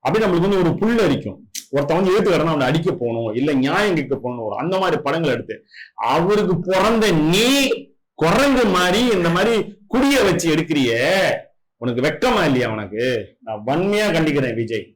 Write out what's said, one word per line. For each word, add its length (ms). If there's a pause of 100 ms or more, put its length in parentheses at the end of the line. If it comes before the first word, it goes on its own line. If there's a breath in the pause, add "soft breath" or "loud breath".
அப்படியே 240
நம்மளுக்கு 240
வந்து 100
ஒரு 160
புல் 240
அரிக்கும். 400 (320)
ஒருத்தன் 260
வந்து 160
எழுத்துக்காரனா 400
அவனை 140
அடிக்க 260
போகணும், 420
இல்ல 180
நியாயம் 420
கேட்க 220
போகணும், 280
ஒரு 120
அந்த 220
மாதிரி 240
படங்கள் 280
எடுத்து, 260 (380 loud breath)
அவருக்கு 680
பிறந்த 500
நீ 380 (640)
குரங்கு 500
மாதிரி 440
இந்த 200
மாதிரி 580
குடிய 360
வச்சு 320
எடுக்கிறியே, 480 (760)
உனக்கு 260
வெக்கமா 420
இல்லையா 260
உனக்கு? 720
நான் 260
வன்மையா 440
கண்டிக்கிறேன் 440
விஜய். 420